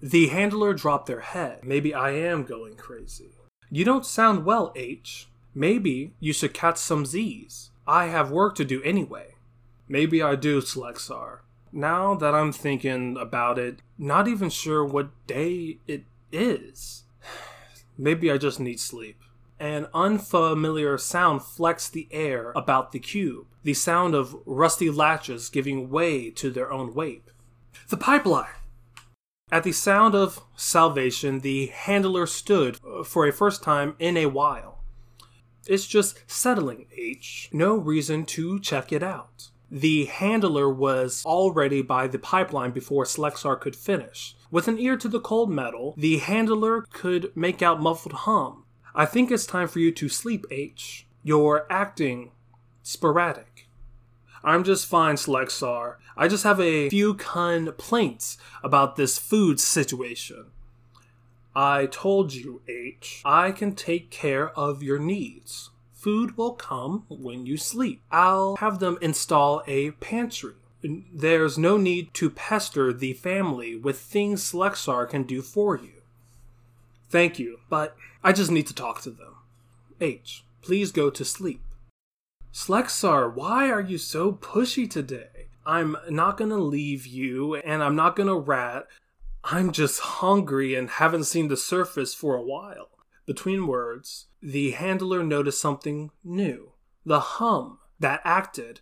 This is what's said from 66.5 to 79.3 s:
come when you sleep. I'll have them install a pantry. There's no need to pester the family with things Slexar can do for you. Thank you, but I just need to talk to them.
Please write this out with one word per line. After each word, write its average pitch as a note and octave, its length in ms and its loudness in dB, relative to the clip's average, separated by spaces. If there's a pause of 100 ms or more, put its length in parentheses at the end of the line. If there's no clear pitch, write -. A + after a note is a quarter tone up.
come C#3+ 540 -6
when B2+ 380 -12
you C#3+ 120 -4
sleep. A3 440 -4 (100)
I'll F#3+ 460 4
have G#3 220 -2
them F3+ 220 0
install D3+ 640 2
a C#3+ 260 -2
pantry. A3+ 640 -8 (300)
There's D#3+ 720 0
no F3 200 4
need F3+ 380 0
to D#3+ 140 0
pester C#3+ 640 -2
the B2+ 220 -4
family C#3 640 -4
with C3+ 240 -4
things G3+ 520 -2
Slexar D3+ 580 -2
can C#3 140 -2
do B2+ 180 -6
for F#3+ 360 0
you. - 160 -14 (1160)
Thank F3 300 2
you, A#2 200 -8 (100)
but D#3 260 -2 (280)
I F#3+ 100 6
just F#3+ 180 2
need D#3+ 160 2
to - 60 -12
talk A#2+ 280 -6
to A#2+ 100 -12
them. - 240 -20 (680)